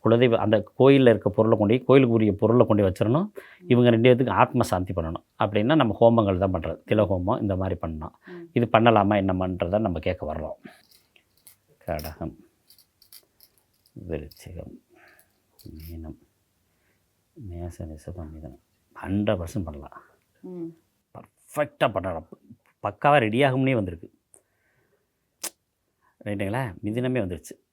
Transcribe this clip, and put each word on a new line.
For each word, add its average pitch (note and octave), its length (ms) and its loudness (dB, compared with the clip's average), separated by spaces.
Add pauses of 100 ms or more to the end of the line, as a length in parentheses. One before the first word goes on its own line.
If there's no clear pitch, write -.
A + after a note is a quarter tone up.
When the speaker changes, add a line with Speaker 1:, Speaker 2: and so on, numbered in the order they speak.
Speaker 1:
குலதெய்வ A#2 420 4
அந்த G#2+ 120 2 (220)
கோயில்ல C3+ 340 8
இருக்க - 140 0 (100)
பொருளை A2 200 4
கொண்டு G#2 160 2
போய், B2+ 160 0
கோயிலுக்கு B2+ 300 6
உரிய G#2+ 120 2 (120)
பொருளை A#2 260 4
கொண்டு G#2 140 4
போய் F#2 80 2
வச்சிடணும். B2 420 -2
Speaker 2:
ம். - 400 -20
Speaker 1:
இவங்க A#2+ 220 6
ரெண்டு A2+ 140 4
பேத்துக்கும் A#2 340 4
ஆத்ம A#2+ 280 0
சாந்தி F#2 280 -2
பண்ணணும் E2 260 -6 (180)
அப்படின்னா G#2+ 380 2
நம்ம G#2 200 -2
ஹோமங்கள் G#2 440 4
தான் F#2 100 -2
பண்றது, D#2+ 240 -6 (120)
திலஹோமம் G2 540 0
இந்த G2 160 -2
மாதிரி F#2 220 -4
பண்ணலாம். D#2+ 320 -10 (120)
Speaker 2:
ம். F3 200 -18 (120)
Speaker 1:
இது A#2 80 0 (100)
பண்ணலாமா G#2+ 460 4
என்னமான்றதை F#2 640 -2
நம்ம E2+ 200 -4
கேட்க D#2 260 -6
வர்றோம். D2+ 240 -10 (1300)
கடகம், - 500 -10 (1700)
விருச்சிகம், D#2+ 640 -12 (1040)
மீனம், D#2+ 380 -16 (1300)
மேச, E2+ 420 -12
ரிஷபம், D#2 440 -14
மிதுனம். D#2 260 -18 (420)
ஹண்ட்ரட் G2+ 380 -2
பர்சன்ட் F2 260 -8
பண்ணலாம். C#2+ 300 -16 (560)
Speaker 2:
ம். E3+ 180 -12 (440)
Speaker 1:
பர்ஃபெக்டா - 800 -6
பண்ணலாம். F2 320 -6 (600)
பக்காவா D3 380 2
ரெடி A2 220 0
ஆகும்னே C3 320 0
வந்திருக்கு. F2+ 300 -8 (2250)
ரைட்டுங்களா? G#2 380 -4 (240)
மிதுனமே B2+ 380 -4
வந்துருச்சு. F2 300 -10 (180)